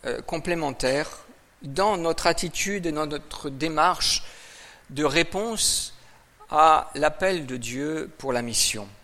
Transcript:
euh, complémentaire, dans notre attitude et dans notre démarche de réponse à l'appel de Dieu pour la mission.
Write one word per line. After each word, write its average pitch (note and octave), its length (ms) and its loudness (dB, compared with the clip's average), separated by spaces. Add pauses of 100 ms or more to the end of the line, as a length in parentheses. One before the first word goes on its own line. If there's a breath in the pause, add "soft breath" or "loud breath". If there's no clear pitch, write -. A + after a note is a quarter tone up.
euh, B2 160 -4
complémentaire, D3+ 1040 -2 (360)
dans F#3+ 360 0
notre E3 300 0
attitude F3+ 580 0
et D#3+ 80 0
dans D3+ 140 -2
notre D3 420 -8
démarche D3+ 720 0 (680 loud breath)
de C#3+ 140 -2
réponse F#3+ 880 0 (560 soft breath)
à D#3 460 6
l'appel D#3 500 0
de B2+ 120 -6
Dieu C#3 520 -6 (100)
pour C3+ 120 -4
la A#2+ 100 0
mission. G#2+ 460 -2 (160)